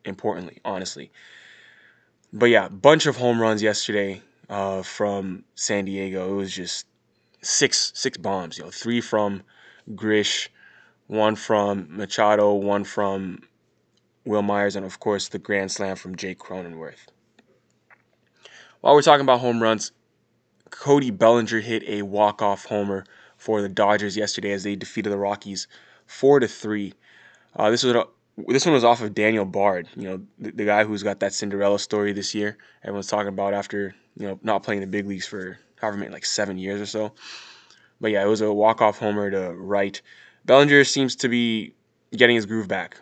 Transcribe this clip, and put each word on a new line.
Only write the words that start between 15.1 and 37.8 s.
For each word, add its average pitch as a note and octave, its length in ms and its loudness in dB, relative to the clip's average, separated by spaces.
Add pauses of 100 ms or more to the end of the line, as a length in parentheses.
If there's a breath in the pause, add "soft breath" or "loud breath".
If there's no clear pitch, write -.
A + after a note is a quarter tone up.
the G2+ 100 -10
grand G2 320 -2
slam G2 240 -4
from F#2 200 -12
Jake F#2 220 -10
Cronenworth. E2+ 720 -14 (1700 loud breath)
While - 120 6
we're D3 80 8
talking C#3+ 220 8
about C3 160 4
home A#2 240 0
runs, A2 300 0 (760)
Cody C#3+ 420 2
Bellinger A2+ 500 4
hit A2+ 260 -4
a G#2 140 -4
walk-off G2+ 640 0
homer G2+ 400 -4 (320 soft breath)
for G#2+ 240 -2
the G2+ 80 -4
Dodgers G2+ 480 0
yesterday G2+ 340 -4
as G2 120 -4
they G2+ 120 -4
defeated G2+ 380 -6
the G2+ 40 -2
Rockies G2 520 -6 (360 soft breath)
four C#3 360 6
to A2+ 60 2
three. G#2 460 -6 (600 soft breath)
Uh, G#2+ 160 2
this A#2+ 120 2
was B2 120 4
a, A#2 100 2 (440)
this C3 160 2
one E3+ 80 4
was B2+ 100 4
off A#2 180 6
of G#2 140 -6
Daniel G#2+ 300 2
Bard, F#2+ 500 0
you G2 80 -10
know, F#2+ 180 -8 (160)
the, D2+ 140 -12
the G#2 140 -6
guy G#2 180 4
who's G#2+ 200 -4
got G2+ 180 -4
that G2 120 -2
Cinderella G2+ 460 0
story G#2 320 -2
this F#2+ 240 -6
year. G#2 220 -4 (260 soft breath)
Everyone's G2 240 -8
talking G#2 220 -2
about G2 240 -4
after, G2+ 420 -6 (220)
you G#2 100 -10
know, F#2+ 160 -10
not G#2 180 -2
playing G2+ 200 -4
the G2 60 -8
big G2+ 200 -6
leagues G2 180 -8
for F#2+ 320 -12 (200)
however G#2 220 -6
many, E2 120 -10
like, - 140 -12
seven G2 320 -4
years G2 240 -6
or G#2 40 -8
so. G#2+ 280 -6 (880 loud breath)